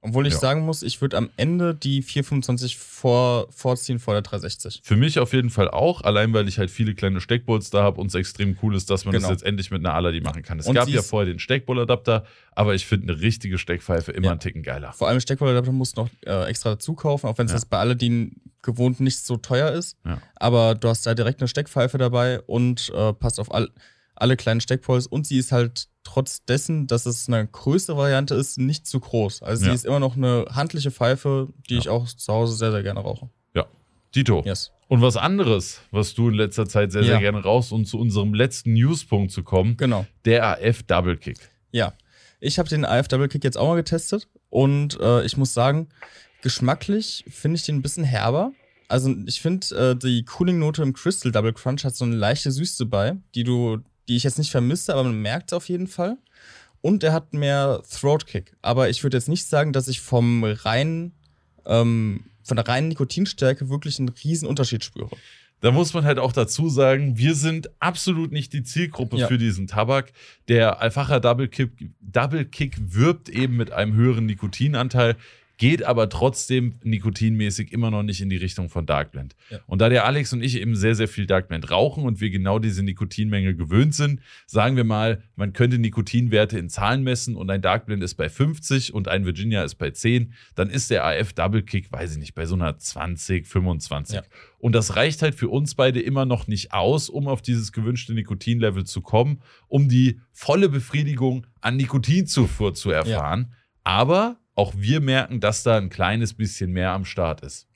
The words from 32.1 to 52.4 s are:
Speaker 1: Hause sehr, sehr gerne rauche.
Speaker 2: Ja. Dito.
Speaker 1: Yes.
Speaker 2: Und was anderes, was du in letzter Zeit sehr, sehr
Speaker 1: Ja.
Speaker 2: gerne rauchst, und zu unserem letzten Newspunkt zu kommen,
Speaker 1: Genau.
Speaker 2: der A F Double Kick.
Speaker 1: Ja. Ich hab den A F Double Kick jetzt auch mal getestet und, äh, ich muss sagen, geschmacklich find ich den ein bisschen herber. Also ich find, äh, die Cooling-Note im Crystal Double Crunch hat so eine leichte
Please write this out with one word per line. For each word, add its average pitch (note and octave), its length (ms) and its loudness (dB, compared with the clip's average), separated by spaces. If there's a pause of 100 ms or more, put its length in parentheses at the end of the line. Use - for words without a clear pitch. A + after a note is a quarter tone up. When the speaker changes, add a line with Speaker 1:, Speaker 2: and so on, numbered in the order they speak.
Speaker 1:
Hause A2+ 240 2
sehr, A2+ 140 0
sehr G#2 140 -2
gerne G2+ 160 -4
rauche. G2 280 -8 (280)
Speaker 2:
Ja. - 100 0 (480)
Dito. A2+ 320 4
Speaker 1:
Yes. F#2+ 240 -6 (160)
Speaker 2:
Und A#2+ 160 6
was A#2+ 140 6
anderes, A#2 640 0 (100)
was G2+ 240 -2
du A#2 140 2
in A2 60 2
letzter G#2+ 320 0
Zeit G2+ 260 2
sehr, G#2 100 2
sehr A#2 120 6
Speaker 1:
Ja. A2 60 4
Speaker 2:
gerne G2+ 220 0
rauchst, A#2+ 300 2
und G#2+ 140 0
zu A#2 120 -6
unserem G#2 360 2
letzten B2 400 0
Newspunkt A2+ 580 2
zu F#2+ 100 -6
kommen, G2 340 2
Speaker 1:
Genau. A2+ 300 0 (180)
Speaker 2:
der A2+ 220 4
A F#2+ 80 2
F - 300 0
Double F2 320 2
Kick. - 220 -12 (340)
Speaker 1:
Ja. A#2 200 0 (460)
Ich - 220 -2
hab D#3+ 80 0
den D3+ 160 0
A A#2+ 140 2
F C3+ 100 0
Double C3+ 200 2
Kick C#3+ 140 -4
jetzt C3 160 0
auch B2 80 2
mal E3 80 2
getestet E3+ 540 -2 (200)
und, C#3 520 2
äh, A#2+ 260 4
ich A2+ 100 -2
muss C3+ 180 0
sagen, C#3+ 340 2 (540)
geschmacklich D3+ 840 -2
find D#3 280 -2
ich D#3 80 -4
den D3+ 120 -2
ein C3+ 60 -2
bisschen D3 220 -4
herber. C3 480 0 (360)
Also C3 240 2 (140)
ich - 140 -6
find, F#3 320 -2
äh, B2+ 240 2
die B2 280 0
Cooling-Note E3 580 0
im C3+ 100 0
Crystal B2+ 400 -2
Double A2 200 2
Crunch C3 320 -4
hat B2+ 120 -2
so B2+ 80 -4
eine A#2 100 0
leichte A#2 380 0